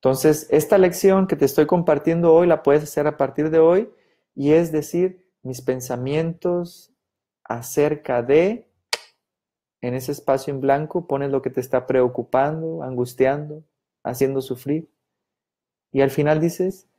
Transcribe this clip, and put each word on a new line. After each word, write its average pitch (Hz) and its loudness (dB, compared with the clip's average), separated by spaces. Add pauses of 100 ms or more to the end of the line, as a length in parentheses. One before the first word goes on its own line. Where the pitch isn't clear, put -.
Entonces, 151 2
esta 190 4
lección 190 4
que 180 0
te 143 0
estoy 151 2
compartiendo 165 2
hoy 170 6
la 165 2
puedes 147 4
hacer 151 -4
a 151 -4
partir 143 -2
de 160 4
hoy 175 4 (460)
y 139 2
es 165 4
decir, 175 -4 (200)
mis 127 -10
pensamientos 156 -6 (520)
acerca 127 -2
de, 170 2 (1120)
en 123 -6
ese 127 -8
espacio 139 -4
en 135 -6
blanco, 143 -2
pones 139 -4
lo 135 -2
que 127 -6
te 131 -6
está 123 -4
preocupando, 135 -2
angustiando, 135 -4 (400)
haciendo 135 -2
sufrir. 139 -6 (1040)
Y 135 0
al 135 4
final 151 0
dices 175 -4 (120)